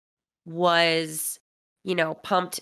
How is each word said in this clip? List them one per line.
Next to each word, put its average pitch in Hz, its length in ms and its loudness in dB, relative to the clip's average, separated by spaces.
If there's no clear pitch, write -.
was, 165 960 0
you 185 100 -2
know, 160 220 0
pumped 185 460 -2